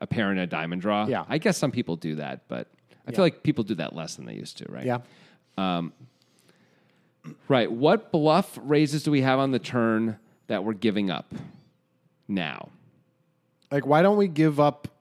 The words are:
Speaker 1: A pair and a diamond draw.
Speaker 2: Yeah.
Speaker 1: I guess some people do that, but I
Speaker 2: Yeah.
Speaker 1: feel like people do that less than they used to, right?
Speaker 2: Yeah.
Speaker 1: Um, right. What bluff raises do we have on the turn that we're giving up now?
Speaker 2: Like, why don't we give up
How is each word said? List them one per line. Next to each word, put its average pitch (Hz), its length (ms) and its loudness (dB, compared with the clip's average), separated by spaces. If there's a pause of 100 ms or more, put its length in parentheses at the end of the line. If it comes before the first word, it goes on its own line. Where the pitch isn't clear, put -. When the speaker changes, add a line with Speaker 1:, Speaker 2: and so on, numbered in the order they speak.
Speaker 1:
A 95 60 -8
pair 107 240 -2
and 95 80 0
a 90 80 -2
diamond 82 340 -6
draw. 104 260 0
Speaker 2:
Yeah. 113 220 -2
Speaker 1:
I 131 80 -2
guess 175 200 0
some - 140 0
people 110 240 -4
do 80 200 -6
that, 69 340 -8
but 60 180 -8 (400)
I 139 40 -8
Speaker 2:
Yeah. 120 40 -8
Speaker 1:
feel 185 100 4
like - 180 0
people 143 200 0
do 101 120 -2
that 82 200 -6
less 80 200 -10
than 64 100 -14
they 55 100 -12
used - 220 -14
to, - 120 -14
right? 62 160 -12
Speaker 2:
Yeah. 123 140 0 (580)
Speaker 1:
Um, 87 360 -2 (1500)
right. 120 240 2
What 151 400 2
bluff 156 520 2
raises 147 400 2
do 156 80 0
we 143 100 4
have 131 180 4
on 135 120 2
the 123 80 2
turn 113 580 0 (300)
that 101 160 -2
we're 110 100 -2
giving 101 360 0
up - 240 -6 (920)
now? 76 420 -6 (1040)
Speaker 2:
Like, 143 160 0
why 147 140 6
don't 202 160 6
we 202 100 4
give 156 320 2
up 147 280 4 (140)